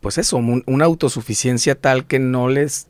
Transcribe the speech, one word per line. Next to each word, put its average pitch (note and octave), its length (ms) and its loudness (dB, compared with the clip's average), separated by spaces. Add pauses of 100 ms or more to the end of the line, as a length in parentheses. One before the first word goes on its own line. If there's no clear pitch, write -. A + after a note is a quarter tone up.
pues G2+ 160 -6
eso, - 220 0
un-, A#2+ 280 0
una C3+ 200 2
autosuficiencia C3 880 0
tal C3 320 0
que C3+ 140 0
no B2+ 280 0
les C#3 420 -2